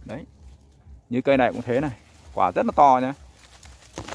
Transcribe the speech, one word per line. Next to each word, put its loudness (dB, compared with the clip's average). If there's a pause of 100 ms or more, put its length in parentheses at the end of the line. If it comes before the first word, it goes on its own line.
Đấy, -14 (840)
như -2
cây 2
này 2
cũng -8
thế -2
này. -4 (440)
Quả 0
rất 0
là -4
to 6
nhé. -4 (1040)